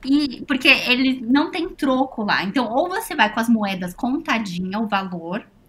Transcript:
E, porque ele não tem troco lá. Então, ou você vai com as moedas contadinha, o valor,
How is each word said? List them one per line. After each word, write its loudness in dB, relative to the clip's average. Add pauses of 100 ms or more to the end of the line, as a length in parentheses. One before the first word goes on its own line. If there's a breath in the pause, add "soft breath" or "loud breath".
E, 0
porque 0
ele 4
não 4
tem -2
troco 0
lá. 2
Então, -2
ou 2
você -4
vai 4
com -4
as 0
moedas 0
contadinha, -2
o -2
valor, -4 (240)